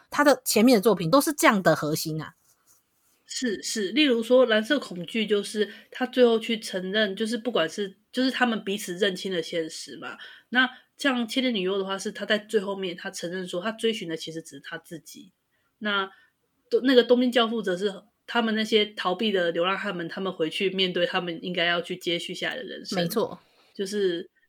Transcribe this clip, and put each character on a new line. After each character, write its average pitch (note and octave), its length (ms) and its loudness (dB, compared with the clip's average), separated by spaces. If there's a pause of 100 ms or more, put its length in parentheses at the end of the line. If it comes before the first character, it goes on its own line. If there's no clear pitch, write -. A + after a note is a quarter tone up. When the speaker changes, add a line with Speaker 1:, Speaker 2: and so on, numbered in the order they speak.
Speaker 1:
他 - 120 2
的 C#4+ 220 6
前 G#3+ 220 4
面 C4 100 8
的 G3 60 6
作 G#3+ 120 6
品 F3 160 0
都 F3 120 8
是 D#4+ 100 0
这 D#4 160 2
样 G#3 160 4
的 E3+ 100 8
核 D3+ 220 0
心 D#3 260 -4
啊。 - 120 -12 (920)
Speaker 2:
是， - 380 -4
是。 G3 280 -2
例 C#4+ 120 4
如 A#3+ 180 4
说 B3 240 6
蓝 A3 160 4
色 C#4 160 2
恐 F3+ 280 -8
惧， A3 200 -2
就 G3+ 160 2
是 G#3 280 -4 (220)
他 - 140 -4
最 B3 200 4
后 A3+ 120 4
去 A3+ 220 -4
承 F#3 320 -6
认， G3+ 240 0
就 A3 100 -4
是 A3+ 120 -4
不 A3+ 120 -8
管 E3+ 200 2
是， G3 260 -6 (160)
就 B3 100 -2
是 C4 80 2
他 - 160 0
们 A3 200 0
彼 G3 120 -4
此 F#3 180 -10
认 F#3+ 200 0
清 F#3+ 180 -6
了 E3+ 80 -2
现 D#3+ 280 -6
实 - 280 -14
嘛。 B2 200 -12 (320)
那 B3 200 2 (280)
像 B3 280 -2
千 B3 160 -2
年 B3+ 120 0
女 G3 80 -2
优 F#3+ 160 -2
的 F#3+ 80 -2
话， F#3+ 120 -4
是 G3+ 140 -8
他 G#3 140 -10
在 G#3+ 120 -4
最 G#3+ 220 -2
后 G3 160 -4
面 F#3 220 -8
他 F#3+ 120 -12
承 F3 220 -10
认 F#3 160 -6
说 F3+ 140 -6
他 G#3+ 100 -6
追 A3 220 -2
寻 F3+ 160 -8
的 D#3+ 80 -4
其 - 160 -12
实 D#3+ 80 -10
只 - 160 -18
是 - 20 -18
他 E3 180 -12
自 D#3+ 220 -16
己。 - 320 -20 (460)
那 G#3+ 320 -2 (600)
东-， A#4 140 2
那 C4 100 6
个 A#3+ 80 10
东 A#3+ 200 6
京 B3+ 100 2
教 A#3 160 4
父 A3+ 140 -4
则 F#3 160 -2
是 G3 160 -2 (340)
他 A#3+ 140 0
们 A3 140 0
那 A3 80 0
些 G#3+ 240 2
逃 F#3 260 -4
避 A3 180 0
的 F3 200 2
流 E3+ 140 0
浪 F#3+ 120 0
汉 G3 180 -6
们， E3+ 120 -6
他 D#3+ 120 -10
们 F#3+ 140 -4
回 D#3+ 160 -2
去 F#3+ 220 -2
面 F#3 200 0
对 F3 140 0
他 F#3 160 -2
们 F3 220 -6
应 F#3 100 -6
该 E3+ 120 0
要 F3 140 2
去 F3 160 -6
接 F3 220 -2
续 E3+ 160 -8
下 E3+ 160 -6
来 D#3+ 80 -6
的 - 60 -10
人 - 200 -12
生。 G3 140 -6
Speaker 1:
没 F3 100 2
错。 G3 300 -2 (380)
Speaker 2:
就 G3 100 -6
是， F#3+ 420 -2 (220)